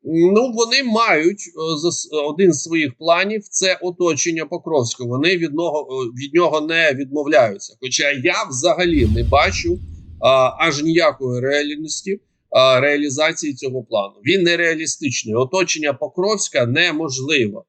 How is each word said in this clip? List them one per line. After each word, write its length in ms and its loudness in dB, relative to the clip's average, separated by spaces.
ну, 500 4
вони 300 0
мають, 580 2
е, 120 -16
зас-, 300 -4
один 400 2
з 100 -2
своїх 360 -2
планів, 500 0
це 340 0
оточення 640 -2
Покровського. 640 -2
Вони 260 0
від 180 -4
нього, 360 -4
е, 340 -6
від 100 -12
нього 260 2
не 340 2
відмовляються. 840 0
Хоча 300 -2
я 340 -2
взагалі 640 2
не 180 2
бачу, 540 2
а, 380 4
аж 240 0
ніякої 580 0
реальності, 800 -4
а, 300 4
реалізації 720 0
цього 300 -8
плану. 300 -4
Він 160 2
нереалістичний. 920 -2
Оточення 580 0
Покровська 760 -2
неможливо. 1040 -2